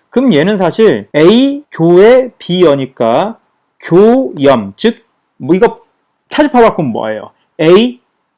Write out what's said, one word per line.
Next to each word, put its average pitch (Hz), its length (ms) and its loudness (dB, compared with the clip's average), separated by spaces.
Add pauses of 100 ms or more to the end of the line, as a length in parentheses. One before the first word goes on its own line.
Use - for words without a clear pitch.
(100)
그럼 247 220 0
얘는 175 240 0
사실 170 600 -2
A 254 540 2
교에 208 680 2
B여니까 147 1000 -2 (420)
교염, 165 960 0
즉, - 280 -6 (320)
뭐, 139 180 -4
이거 196 280 -2 (460)
차집합 285 340 0
바꾸면 175 280 -2
뭐예요? 110 400 -8 (300)
A 208 400 0 (380)